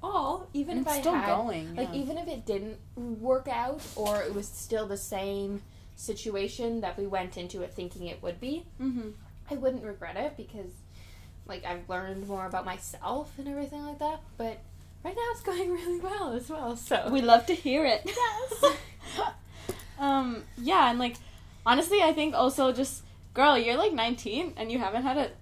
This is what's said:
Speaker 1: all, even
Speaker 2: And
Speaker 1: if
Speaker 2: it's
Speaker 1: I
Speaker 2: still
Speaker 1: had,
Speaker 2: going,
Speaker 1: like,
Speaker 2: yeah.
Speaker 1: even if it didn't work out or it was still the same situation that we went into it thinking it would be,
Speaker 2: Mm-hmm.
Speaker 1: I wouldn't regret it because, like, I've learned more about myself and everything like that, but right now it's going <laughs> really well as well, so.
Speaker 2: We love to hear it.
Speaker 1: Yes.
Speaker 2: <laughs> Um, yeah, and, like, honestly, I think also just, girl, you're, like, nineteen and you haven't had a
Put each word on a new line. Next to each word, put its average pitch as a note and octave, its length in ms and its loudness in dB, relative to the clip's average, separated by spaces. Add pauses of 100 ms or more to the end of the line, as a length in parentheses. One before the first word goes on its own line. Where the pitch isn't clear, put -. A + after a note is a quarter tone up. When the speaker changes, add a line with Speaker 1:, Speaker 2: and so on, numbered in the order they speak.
Speaker 1:
all, F4 500 0
even C#4+ 260 -2
Speaker 2:
And - 20 2
Speaker 1:
if C4+ 60 0
Speaker 2:
it's D4 100 2
Speaker 1:
I C#4 40 0
Speaker 2:
still D#4+ 120 4
Speaker 1:
had, C4 140 2
Speaker 2:
going, F#3 480 0
Speaker 1:
like, B3+ 180 -2
Speaker 2:
yeah. C#4 60 -2
Speaker 1:
even C#4 180 -4
if E4+ 100 -6
it C4+ 180 -8
didn't G#3+ 320 -4 (200)
work A#3+ 500 0
out B3+ 340 -2 (140)
or G#3 280 2
it - 100 -2
was G3+ 140 -4
still - 400 -4
the G3+ 100 -4
same G3 640 -4 (340)
situation A3 840 -4
that F3+ 160 -4
we G3+ 100 -2
went F#3+ 300 -4
into F3 240 -8
it F3+ 120 -8
thinking F3 340 -8
it - 160 -10
would F3 160 -6
be, D4 260 -4 (160)
Speaker 2:
Mm-hmm. B3 280 -2 (400)
Speaker 1:
I D4 60 -4
wouldn't C4 280 0
regret F#3 340 -10
it D4 200 -4
because, G3+ 340 -12 (760)
like, F3+ 200 -12
I've F3 240 -6
learned F#3+ 380 -6
more F#3+ 180 -4
about F3+ 200 -4
myself G#3+ 720 -6
and C#4 100 -10
everything C#4+ 380 -6
like D4 140 -10
that, D4+ 220 -2 (160)
but A3+ 200 -4 (460)
right F#4 120 -6
now A#4 60 -2 (100)
it's A4+ 100 -6
going F4+ 300 0
<laughs> F4 80 0
really F4 200 -2
well F#4 340 -2
as B3 160 -4
well, C4+ 260 -4
so. - 360 0
Speaker 2:
We C4+ 100 6
love E4+ 260 10
to F4+ 80 4
hear D4 300 4
it. A#3 200 4
Speaker 1:
Yes. A#4 580 0 (540)
Speaker 2:
<laughs> - 160 0 (680)
Um, C4+ 440 2 (140)
yeah, C#4 340 6
and, A#3+ 80 0
like, B3 160 0 (500)
honestly, D#4+ 380 6
I D#4+ 100 8
think D#4 220 2
also C4 360 6
just, C4 300 -2 (320)
girl, C4+ 240 8
you're, A#3+ 200 4
like, F#4+ 160 4
nineteen A#3+ 640 -2
and A3+ 160 -4
you A#3+ 60 0
haven't A3 260 0
had C4 140 2
a C4+ 140 2 (100)